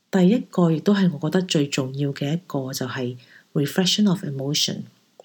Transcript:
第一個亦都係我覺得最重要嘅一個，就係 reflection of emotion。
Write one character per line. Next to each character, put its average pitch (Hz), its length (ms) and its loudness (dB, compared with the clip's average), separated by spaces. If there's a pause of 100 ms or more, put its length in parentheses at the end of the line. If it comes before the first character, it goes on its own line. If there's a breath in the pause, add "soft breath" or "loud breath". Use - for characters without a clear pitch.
(120)
第 180 160 6
一 240 120 4 (100)
個 175 200 2
亦 156 120 0
都 208 120 4
係 196 200 4
我 156 160 -4
覺 185 100 2
得 - 60 2
最 147 200 0
重 135 320 -4
要 143 140 -2
嘅 143 220 -4
一 175 120 -2
個， 131 280 -6
就 131 120 -6
係 123 300 -6 (380 loud breath)
reflection 185 560 2
of - 160 0
emotion。 139 560 -4 (440)